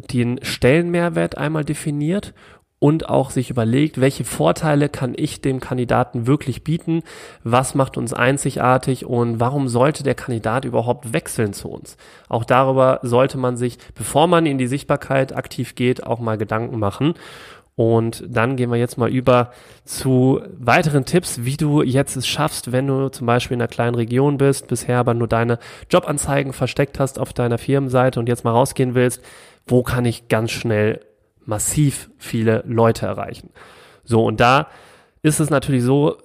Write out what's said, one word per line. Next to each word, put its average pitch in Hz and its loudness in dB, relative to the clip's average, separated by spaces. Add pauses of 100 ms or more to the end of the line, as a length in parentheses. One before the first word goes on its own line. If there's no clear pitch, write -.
(120)
den 120 0
Stellenmehrwert 170 0
einmal 151 -2
definiert 151 -4 (460)
und 151 2
auch 135 0
sich 131 -4
überlegt, 123 0
welche 139 2
Vorteile 147 0
kann 123 -6
ich - -4
dem 127 -2
Kandidaten 123 -2
wirklich 135 -2
bieten, 165 -2 (400)
was 123 0
macht 139 0
uns 123 -4
einzigartig 131 0
und 117 -2
warum 135 0
sollte 123 2
der 131 -2
Kandidat 117 -4
überhaupt 120 -4
wechseln 113 -4
zu - -12
uns? - -16 (320)
Auch 117 -2
darüber 131 4
sollte 131 2
man 127 -2
sich, 120 -4 (160)
bevor 139 2
man 170 4
in 139 0
die 127 0
Sichtbarkeit 135 -2
aktiv - -8
geht, 123 0
auch 117 -2
mal 113 -2
Gedanken 110 -4
machen. 123 0 (600)
Und 113 2
dann 120 0
gehen 123 0
wir 120 0
jetzt 120 -2
mal 117 0
über 123 2 (340)
zu 131 2 (180)
weiteren 143 2
Tipps, 175 -2
wie 135 -4
du 151 2
jetzt 135 0
es 127 -6
schaffst, - -4
wenn 131 0
du 135 0
zum 131 -8
Beispiel 120 0
in 120 -2
einer 113 -2
kleinen 120 -2
Region 127 2
bist, 139 2
bisher 123 -2
aber 120 2
nur 117 0
deine 117 0 (320)
Jobanzeigen 139 0
versteckt - -2
hast 135 -2
auf - -6
deiner 120 -2
Firmenseite 131 0
und 117 -2
jetzt 120 -2
mal 120 0
rausgehen 120 0
willst, 123 0 (440)
wo 123 4
kann 123 -2
ich 117 -2
ganz 113 0
schnell 107 0 (440)
massiv 135 -2
viele 113 0
Leute 117 2
erreichen? - -10 (540)
So, 113 2
und 113 0
da 127 4 (540)
ist 151 2
es 147 0
natürlich 135 2
so, 135 2